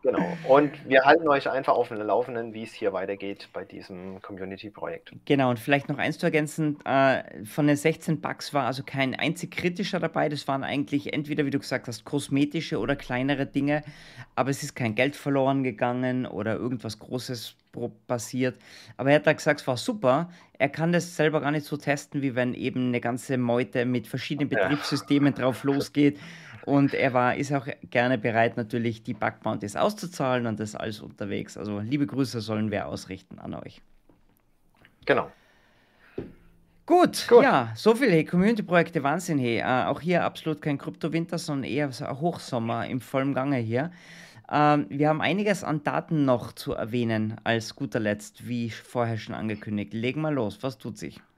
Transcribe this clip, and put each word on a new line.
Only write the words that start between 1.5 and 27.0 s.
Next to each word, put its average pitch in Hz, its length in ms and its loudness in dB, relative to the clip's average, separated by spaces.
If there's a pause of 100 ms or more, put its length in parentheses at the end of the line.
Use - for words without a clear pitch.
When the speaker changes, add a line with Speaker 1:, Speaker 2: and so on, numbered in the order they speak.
Speaker 1:
auf 120 160 2
dem 113 80 -6
Laufenden, 113 560 0
wie 110 100 -8
es 110 80 -12
hier 101 220 -2
weitergeht 98 580 -6
bei 92 140 -8
diesem 92 560 -14
Community-Projekt. 95 920 -10 (140)
Speaker 2:
Genau, 135 240 2
und 120 100 -2
vielleicht 143 300 0
noch 143 80 -4
eins 120 200 -2
zu - 80 -6
ergänzen, 151 600 -2
äh, 131 580 0
von 147 240 0
den 147 80 6
sechzehn 160 460 -2
Bugs - 320 -8
war 139 120 0
also 131 160 -2
kein 135 320 -2
einzig - 380 -4
kritischer 175 480 -4
dabei. 151 300 0
Das 147 180 -6
waren 135 160 -2
eigentlich 143 480 -4
entweder, 147 340 -2
wie 135 40 -2
du 135 100 -2
gesagt - 300 -6
hast, - 160 -12
kosmetische 143 760 -2
oder 117 160 0
kleinere 135 500 -2
Dinge. 147 380 -2 (520)
Aber 127 160 0
es 135 120 -4
ist 143 100 -10
kein 110 220 -2
Geld 135 220 2
verloren 135 480 2
gegangen 127 600 0
oder 107 300 -2
irgendwas 113 440 -6
Großes - 580 -10 (160)
pro-, 120 180 -8 (160)
passiert. 127 500 -2 (380)
Aber 135 140 0
er 147 80 8
hat 151 100 4
da 156 60 6
gesagt, 147 260 2
es - 80 -8
war 131 80 0
super. 170 540 2 (280)
Er - 120 2
kann 165 240 0
das 170 240 0
selber 156 240 2
gar 139 100 0
nicht 151 140 -2
so 151 100 -6
testen, 143 460 -2
wie 131 140 -2
wenn 123 180 0
eben 127 340 -2
eine 120 140 0
ganze 127 360 -2
Meute 123 460 2
mit 123 240 0
verschiedenen 139 420 -4
Speaker 1:
Ja. 131 200 2
Speaker 2:
Betriebssystemen 143 640 2
drauf 123 320 0
losgeht. 143 560 2 (440)
Und 139 280 4
er 127 200 2